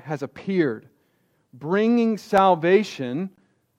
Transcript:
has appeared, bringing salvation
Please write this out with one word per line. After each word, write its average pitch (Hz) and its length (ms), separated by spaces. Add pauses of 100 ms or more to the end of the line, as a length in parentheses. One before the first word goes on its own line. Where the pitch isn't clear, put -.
has 143 180
appeared, 139 640 (640)
bringing 214 680
salvation 185 1120 (480)